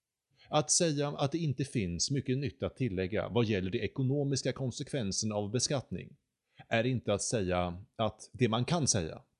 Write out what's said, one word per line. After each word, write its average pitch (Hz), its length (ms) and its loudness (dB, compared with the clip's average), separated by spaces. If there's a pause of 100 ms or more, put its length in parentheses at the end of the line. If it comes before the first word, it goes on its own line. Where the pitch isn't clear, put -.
(480)
Att 151 220 2
säga 147 380 2
att 147 240 0
det 165 60 0
inte 147 260 0
finns 87 460 -2
mycket 131 280 0
nytt 139 240 -4
att 92 140 -2
tillägga 95 520 0
vad 113 160 2
gäller 95 260 0
de 110 80 -2
ekonomiska 135 720 -2
konsekvenserna 113 840 -4
av 104 160 -2
beskattning 113 680 -4 (520)
är 113 180 2
inte 117 280 0
att 95 80 0
säga 90 640 0 (120)
att - 360 -2
det 117 160 4
man 113 160 2
kan 156 240 2
säga 85 340 0 (180)